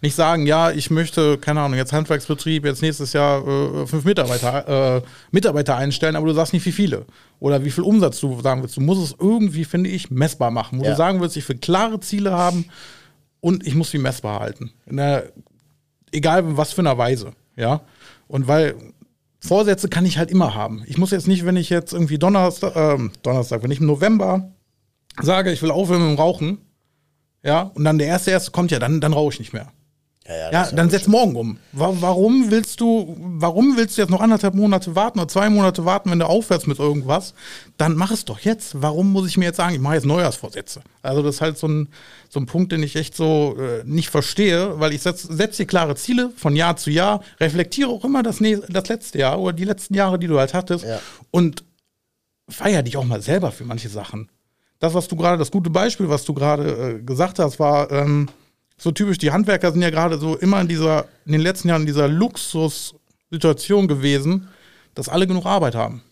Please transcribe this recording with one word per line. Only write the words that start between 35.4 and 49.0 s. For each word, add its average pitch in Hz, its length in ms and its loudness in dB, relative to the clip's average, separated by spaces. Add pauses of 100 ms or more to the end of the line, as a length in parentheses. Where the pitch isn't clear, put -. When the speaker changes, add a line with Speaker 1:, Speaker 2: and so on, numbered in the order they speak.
Speaker 1:
Monate 190 360 2
warten, 185 260 0
wenn 170 80 2
du 165 80 2
aufhörst 180 400 2
mit 143 140 -2
irgendwas? 147 540 -2 (420)
Dann 160 180 2
mach 185 160 0
es 220 140 -4
doch 110 160 -10
jetzt. 214 420 -4
Warum 165 300 2
muss 190 160 0
ich - 80 -2
mir 185 80 2
jetzt 170 120 -2
sagen, 180 160 0
ich 143 80 -2
mache 143 140 0
jetzt 147 100 0
Neujahrsvorsätze? 143 760 -2 (200)
Also 135 220 -2
das 143 140 -2
ist - 40 -6
halt 156 180 -2
so 160 100 -2
ein, 151 200 0 (400)
so - 120 -6
ein 131 60 -4
Punkt, 180 260 0
den 156 100 -2
ich 147 140 -6
echt 156 200 -6
so, 151 400 2
äh, 120 280 -6
nicht 151 260 -4
verstehe, 175 720 0
weil 156 120 0
ich 147 100 -6
setz, 180 200 -4
setz 190 360 -4
dir 202 80 -2
klare 165 280 0
Ziele 247 420 -2
von 147 200 0
Jahr 165 200 2
zu - 140 -6
Jahr, 196 320 2 (160)
reflektiere 170 500 0
auch 240 160 -6
immer 262 200 2
das 226 160 -2
nä-, 214 280 2
das 190 200 -4
letzte - 320 -6